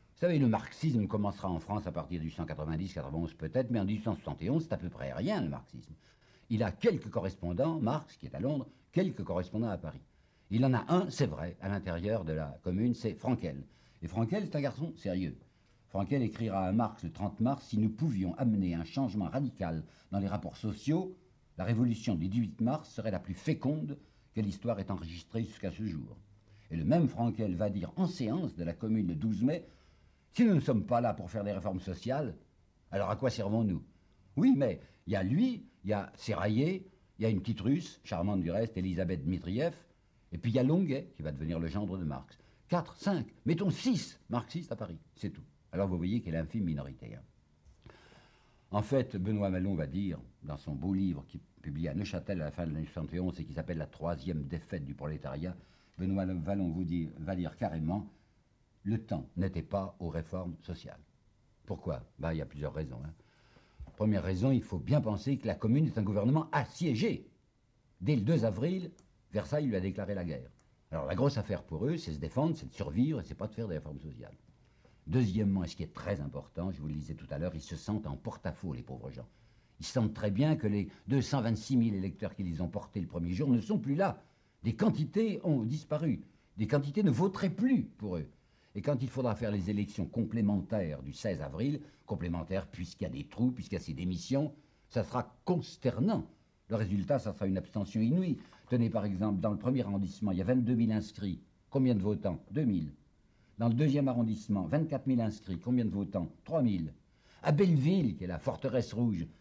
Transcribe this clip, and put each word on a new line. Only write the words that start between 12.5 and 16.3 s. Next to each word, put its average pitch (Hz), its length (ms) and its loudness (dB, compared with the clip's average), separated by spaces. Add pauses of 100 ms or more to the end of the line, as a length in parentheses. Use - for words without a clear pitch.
commune, 110 320 2
c'est - 180 -2
Frankel. 76 500 -4 (380)
Et 82 60 -6
Frankel, 117 380 0
c'est - 100 -4
un 147 60 -2
garçon 139 360 -4
sérieux. 90 400 -2 (520)
Frankel 117 340 0
écrira 101 420 0